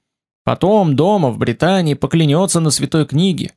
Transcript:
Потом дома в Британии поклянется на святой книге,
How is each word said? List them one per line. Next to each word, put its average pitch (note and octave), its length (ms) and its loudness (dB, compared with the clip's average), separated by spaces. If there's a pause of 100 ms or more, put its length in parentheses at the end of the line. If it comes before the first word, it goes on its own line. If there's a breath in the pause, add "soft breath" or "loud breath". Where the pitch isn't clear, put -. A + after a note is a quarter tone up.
(440)
Потом E3 520 2
дома E3 340 2
в G#2+ 80 -6
Британии E3+ 560 0
поклянется E3 680 0
на D#3+ 100 0
святой C#3+ 360 -2
книге, E3 500 -2